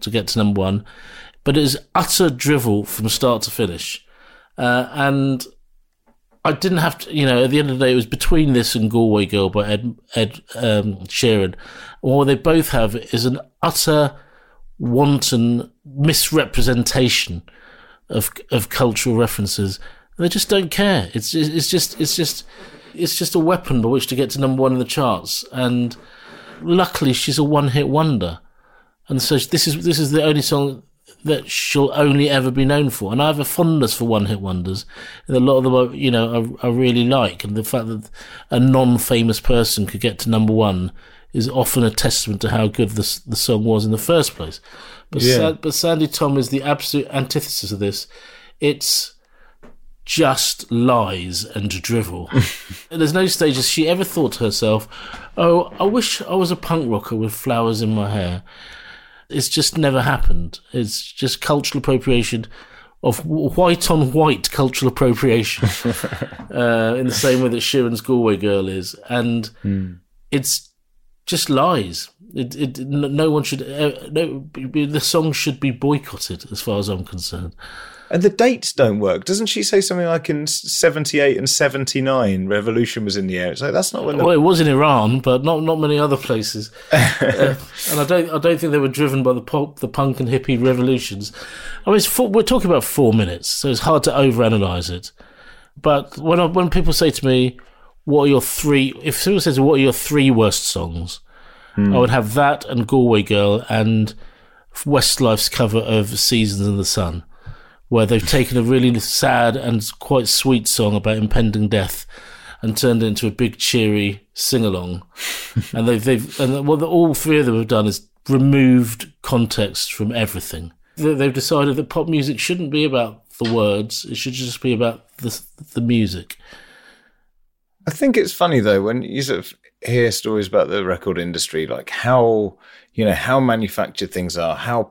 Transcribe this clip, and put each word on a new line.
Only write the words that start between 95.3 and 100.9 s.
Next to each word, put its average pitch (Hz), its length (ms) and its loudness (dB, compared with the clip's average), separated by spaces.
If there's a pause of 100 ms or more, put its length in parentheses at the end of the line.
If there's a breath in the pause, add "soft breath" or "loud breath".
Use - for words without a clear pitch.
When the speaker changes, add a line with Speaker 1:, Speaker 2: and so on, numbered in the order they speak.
Speaker 1:
But 143 440 0
when 160 200 2
I, 180 60 4
when 175 240 0
people 160 240 4
say 165 160 4
to - 160 -2
me, 127 320 2 (460 soft breath)
"What 143 220 4
are - 20 4
your 139 140 6
three," 135 600 0
if 147 160 -4
someone 190 240 2
says, 135 180 2
"What 143 200 4
are 135 40 4
your 127 100 4
three 143 360 2
worst 113 360 2
songs?" 85 560 -6 (520 loud breath)